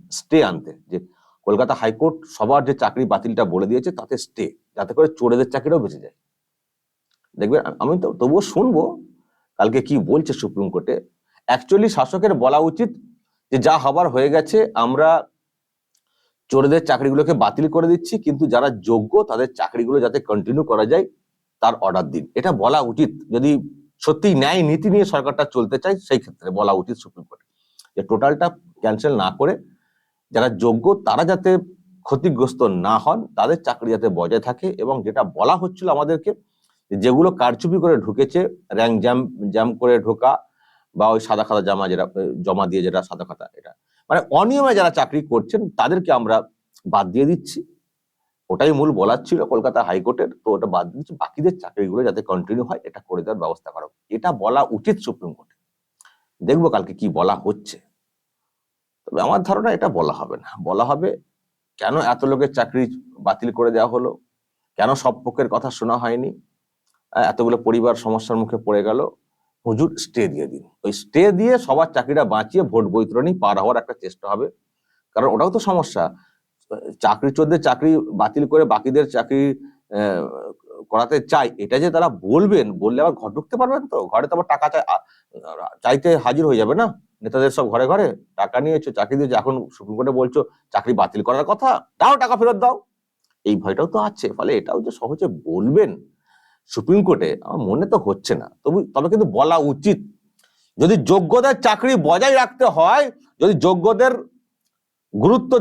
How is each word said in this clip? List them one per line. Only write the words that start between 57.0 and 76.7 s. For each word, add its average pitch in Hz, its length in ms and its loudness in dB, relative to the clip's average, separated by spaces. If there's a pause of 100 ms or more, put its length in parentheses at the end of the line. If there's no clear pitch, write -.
বলা 95 160 2 (100)
হচ্ছে। 107 320 -6 (1300)
তবে - 200 -6
আমার 190 220 0
ধারণা 214 300 0
এটা - 100 -2 (120)
বলা 78 200 0
হবে - 240 -10
না। - 60 -20 (180)
বলা 101 220 0
হবে 156 200 -2 (720)
কেন 110 160 -2 (180)
এত - 80 -4 (100)
লোকের 139 260 0
চাকরি 127 260 -2 (420)
বাতিল - 320 -2
করে 117 180 2
দেওয়া 113 180 2
হলো, 123 160 -2 (680)
কেন 107 120 2 (140)
সব 127 100 2 (120)
পক্ষের 123 280 -2
কথা 117 240 -4
শোনা 117 260 -2
হয়নি, 120 260 -4 (840)
আহ, 113 180 2
এতগুলো 117 260 0 (100)
পরিবার 117 360 2
সমস্যার 110 380 -4
মুখে 113 240 -4
পড়ে 104 220 2
গেল, 113 120 0 (640)
হুজুর 120 240 0 (140)
স্টে - 200 -4 (100)
দিয়ে 71 200 -6
দিন। 69 100 -16 (200)
ওই 104 100 -4
স্টে - 300 0 (160)
দিয়ে 240 140 2 (120)
সবার 143 300 0
চাকরিটা 143 280 0 (100)
বাঁচিয়ে 165 380 0
ভোট 113 220 2
বৈতরণী 113 380 0 (120)
পার 101 200 2
হওয়ার 120 180 2
একটা - 220 -14
চেষ্টা 92 280 -16
হবে, 110 160 -2 (680)
কারণ 120 180 2
ওটাও 156 220 2
তো 220 40 -2 (100)
সমস্যা। 156 340 -2 (1000)